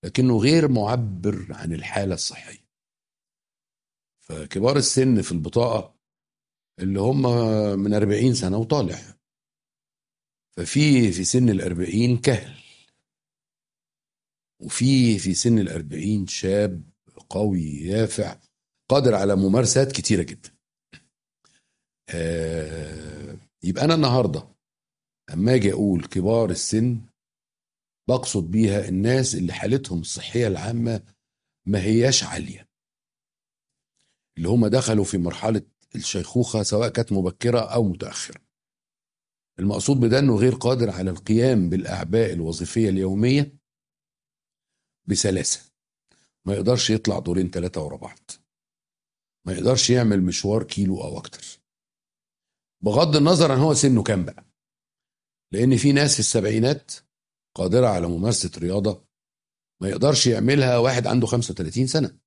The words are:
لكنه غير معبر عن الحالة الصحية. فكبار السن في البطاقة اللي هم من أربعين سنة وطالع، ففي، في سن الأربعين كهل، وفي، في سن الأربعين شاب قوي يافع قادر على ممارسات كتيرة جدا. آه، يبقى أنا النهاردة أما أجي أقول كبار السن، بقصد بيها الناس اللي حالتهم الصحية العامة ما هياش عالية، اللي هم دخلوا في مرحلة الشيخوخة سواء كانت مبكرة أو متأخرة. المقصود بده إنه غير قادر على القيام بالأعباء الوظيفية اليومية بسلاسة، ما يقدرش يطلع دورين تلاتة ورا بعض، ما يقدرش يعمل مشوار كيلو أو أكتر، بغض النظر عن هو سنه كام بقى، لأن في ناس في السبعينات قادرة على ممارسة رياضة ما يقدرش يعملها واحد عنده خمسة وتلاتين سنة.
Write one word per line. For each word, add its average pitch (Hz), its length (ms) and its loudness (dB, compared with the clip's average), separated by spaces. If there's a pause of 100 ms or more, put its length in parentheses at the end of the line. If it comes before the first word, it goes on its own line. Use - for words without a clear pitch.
لكنه 127 340 2
غير 147 300 4
معبر 104 800 -2
عن 82 220 -10
الحالة 92 420 -4
الصحية. - 480 -12 (1600)
فكبار 95 560 -2
السن 131 460 2
في - 100 -6
البطاقة 113 640 -2 (840)
اللي 95 220 -2
هم 131 220 0 (560)
من 104 160 0
أربعين 104 400 2
سنة 98 220 -2
وطالع، 113 600 -4 (1400)
ففي، 123 560 4
في 90 120 -4
سن 123 260 2
الأربعين 92 680 0
كهل، - 440 -2 (2000)
وفي، 123 580 2
في 92 160 -2
سن 117 240 2
الأربعين 85 680 -4
شاب 95 560 -2 (480)
قوي 95 320 -2
يافع 87 800 -4 (500)
قادر 127 240 6
على 98 220 2
ممارسات 117 560 2
كتيرة 104 300 0
جدا. - 280 -12 (1600)
آه، 78 1300 -8 (260)
يبقى 92 220 -2
أنا 165 100 4
النهاردة 123 540 2 (840)
أما 101 220 2
أجي 101 180 4
أقول 95 340 0
كبار 104 440 0
السن، 113 500 -2 (1080)
بقصد 107 420 -2
بيها 101 380 2
الناس 117 460 0
اللي 87 180 -4
حالتهم 107 480 -4
الصحية - 460 -6
العامة 110 560 -4 (640)
ما 98 160 0
هياش 113 420 2
عالية، - 440 -10 (1700)
اللي 85 120 -4
هم 113 180 4
دخلوا 110 380 2
في 95 140 -4
مرحلة 98 440 -2 (320)
الشيخوخة 107 680 -4
سواء 107 260 -2
كانت - 240 -2
مبكرة 101 480 0
أو 117 220 -2
متأخرة. - 580 -6 (1160)
المقصود 104 420 0
بده 117 180 4
إنه 131 180 4
غير 120 180 4
قادر 120 360 0
على 92 200 -4
القيام 110 580 2
بالأعباء 92 640 -2
الوظيفية 85 560 -2
اليومية 107 680 0 (1500)
بسلاسة، - 640 -2 (760)
ما 98 80 -2
يقدرش 110 360 0
يطلع 107 280 0
دورين 90 320 -2
تلاتة 87 300 -6
ورا 73 160 -10
بعض، - 340 -18 (1160)
ما 90 60 -6
يقدرش 120 380 0
يعمل 110 320 4
مشوار 98 400 -2
كيلو 95 400 -4
أو 78 160 -8
أكتر، - 260 -18 (1400)
بغض 147 360 2
النظر 156 360 4
عن 131 60 2
هو 147 160 4
سنه 127 280 4
كام 92 220 -2
بقى، - 200 -12 (1080)
لأن 123 240 4
في 139 160 4
ناس 143 220 4
في - 60 -2
السبعينات 110 720 0 (640)
قادرة 104 300 2
على 87 220 0
ممارسة 92 500 -2
رياضة 95 460 -2 (800)
ما 95 60 -4
يقدرش 131 380 2
يعملها 123 520 2
واحد 123 280 0
عنده 117 200 2
خمسة 120 260 -2
وتلاتين 98 340 -2
سنة. 139 400 -2